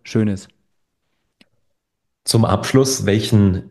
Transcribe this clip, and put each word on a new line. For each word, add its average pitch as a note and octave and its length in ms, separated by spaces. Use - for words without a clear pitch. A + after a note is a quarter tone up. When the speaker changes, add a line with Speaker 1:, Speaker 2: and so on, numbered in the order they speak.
Speaker 1:
schön A2 240
ist. G2 220
Speaker 2:
Zum A2 200
Abschluss, A#2 640
welchen G2+ 640